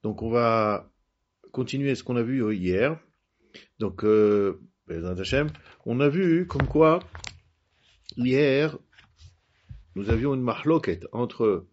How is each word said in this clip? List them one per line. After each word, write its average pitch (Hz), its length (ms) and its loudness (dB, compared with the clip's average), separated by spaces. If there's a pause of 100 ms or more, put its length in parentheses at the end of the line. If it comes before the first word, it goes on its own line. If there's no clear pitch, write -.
Donc, 107 180 -6
on 113 100 -6
va 113 600 0 (600)
continuer 135 420 -4
ce - 80 -8
qu'on 123 140 -4
a 117 80 0
vu, 127 180 -2
euh, 107 100 0
hier. 101 460 0 (800)
Donc, 95 240 -6
euh, 104 560 4 (300)
Bezrat 87 320 -8
Hashem, 127 260 -2 (400)
on 120 140 -2
a 147 80 4
vu 175 400 2
comme 135 180 0
quoi, 160 320 4 (1160)
hier, 139 600 2 (1160)
nous 98 160 -6
avions 123 240 2
une 131 80 -2
mahloket 123 720 0
entre 110 600 0